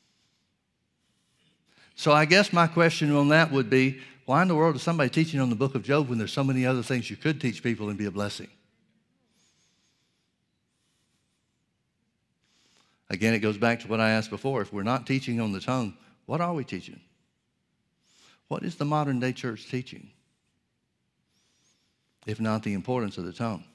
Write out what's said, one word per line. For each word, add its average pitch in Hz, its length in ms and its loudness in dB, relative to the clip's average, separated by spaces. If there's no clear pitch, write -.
So - 180 2
I 151 140 6
guess 190 260 6
my 170 140 6
question 165 500 2
on 143 120 4
that 156 220 6
would 131 200 0
be, 131 280 4
why 139 160 4
in 185 60 2
the 175 60 2
world 156 220 4
is 127 60 -8
somebody 160 260 0
teaching 160 320 0
on 131 80 2
the 117 80 0
book 135 180 0
of 117 80 -4
Job 135 280 0
when 120 80 -2
there's 107 160 -4
so 143 100 0
many 131 220 0
other 127 160 0
things 120 260 -4
you 101 80 -10
could 151 240 -2
teach 117 220 -4
people 107 260 -2
and 101 80 -4
be 104 80 -4
a 101 60 -2
blessing? 101 380 -6
Again, 107 240 0
it 113 60 2
goes 107 180 0
back 117 240 0
to - 80 -12
what 110 120 -2
I 110 100 2
asked 110 180 0
before. 131 320 -4
If 98 100 -8
we're 101 120 -6
not 117 240 -2
teaching 127 340 -2
on 107 120 -2
the 95 80 -6
tongue, 127 360 -4
what 156 160 -4
are 175 100 -2
we 156 100 -4
teaching? - 380 -12
What - 140 -6
is 175 140 -6
the - 80 -4
modern 143 340 0
day 127 140 0
church 117 360 -8
teaching, - 400 -10
if 107 120 -6
not 110 240 -2
the 104 120 -2
importance 107 440 -4
of 90 60 -6
the 90 80 -8
tongue? 110 320 -6